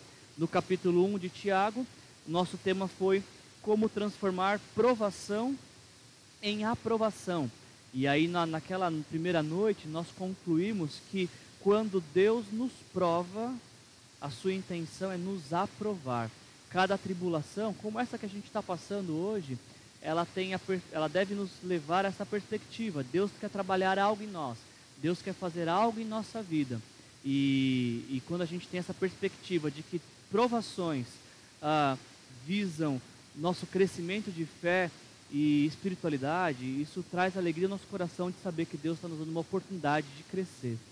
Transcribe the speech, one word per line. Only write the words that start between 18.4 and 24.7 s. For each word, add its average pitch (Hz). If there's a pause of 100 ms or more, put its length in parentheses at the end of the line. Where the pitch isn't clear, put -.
tá 214
passando 190
hoje, 165 (440)
ela 160
tem 190
a 180
per-, 185 (120)
ela 156
deve 190
nos 202 (140)
levar 180
a 196
essa 190
perspectiva. 208
Deus 170
quer 208
trabalhar 190
algo 202
em 214
nós. 151 (440)